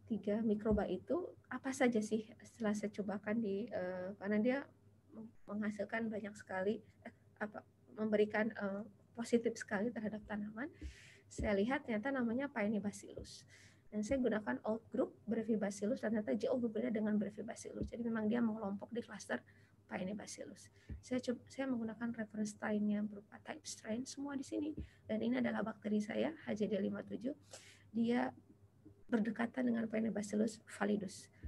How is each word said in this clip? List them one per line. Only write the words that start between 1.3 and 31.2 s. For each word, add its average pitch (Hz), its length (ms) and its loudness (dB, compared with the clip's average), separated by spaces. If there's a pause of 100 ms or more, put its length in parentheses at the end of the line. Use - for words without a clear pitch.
apa 262 240 -4
saja 240 240 4
sih 214 240 0 (160)
setelah - 320 -4
saya 208 240 -2
cobakan 208 480 -2
di, 196 240 -2
eh, 185 480 -4
karena 208 240 2
dia 247 200 4 (920)
menghasilkan 214 560 -2
banyak 208 320 -4
sekali, 190 400 0 (240)
eh, - 120 -14 (280)
apa, - 240 -6 (320)
memberikan, 214 560 4
eh, 202 320 -2 (260)
positif 233 460 2
sekali 220 340 0
terhadap 214 320 -4
tanaman. 214 460 -6 (580)
Saya - 300 0
lihat 269 260 2
ternyata 214 300 0
namanya 254 340 2
Paenibacillus. 208 960 -2 (480)
Dan 214 80 0
saya 214 240 2
gunakan 214 400 2
out 220 240 0
group - 400 0
Brevibacillus, 214 720 2
ternyata 220 320 0
jauh 240 240 2
berbeda 233 320 2
dengan 214 320 4
Brevibacillus. - 720 -4
Jadi 233 140 -4
memang 220 240 2
dia 240 100 4
mengelompok 214 540 0
di 233 100 -2
klaster 220 400 -6 (400)
Paenibacillus. - 880 -6 (320)
Saya 254 160 0
coba, 247 320 -2
saya 269 160 -2
menggunakan 226 480 -2
reference 214 400 -2
strain-nya 208 480 2
berupa 208 400 -8
type - 240 -6
strain 233 400 -4
semua 277 240 -6
di 277 160 -6
sini. 311 240 -2 (320)
Dan 220 160 0
ini 240 240 2
adalah 226 160 2
bakteri 214 400 0
saya, 220 320 0 (160)
H 220 80 0
J 208 160 0
D 190 80 2
lima 202 240 -2
tujuh. 208 320 -6 (560)
Dia 240 400 2 (800)
berdekatan 233 560 2
dengan 226 160 2
Paenibacillus 220 800 0
validus, - 640 -2 (200)